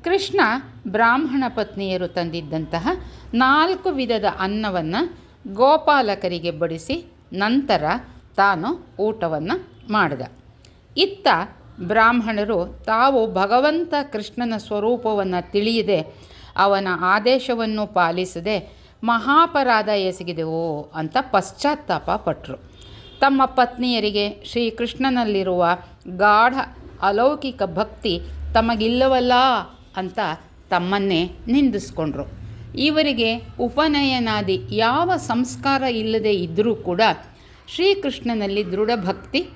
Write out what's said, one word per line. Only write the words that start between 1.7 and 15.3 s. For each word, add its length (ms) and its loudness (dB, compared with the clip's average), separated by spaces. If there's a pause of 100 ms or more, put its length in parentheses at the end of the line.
ತಂದಿದ್ದಂತಹ 800 -4 (460)
ನಾಲ್ಕು 560 2
ವಿಧದ 360 -2 (140)
ಅನ್ನವನ್ನ 560 -2 (580)
ಗೋಪಾಲಕರಿಗೆ 960 2
ಬಡಿಸಿ, 540 -6 (280)
ನಂತರ 500 2 (520)
ತಾನು 520 0 (120)
ಊಟವನ್ನ 520 -2 (400)
ಮಾಡ್ದ. 300 0 (760)
ಇತ್ತ 300 0 (540)
ಬ್ರಾಹ್ಮಣರು 1040 2
ತಾವು 480 2
ಭಗವಂತ 600 2 (180)
ಕೃಷ್ಣನ 460 -6
ಸ್ವರೂಪವನ್ನ 840 -2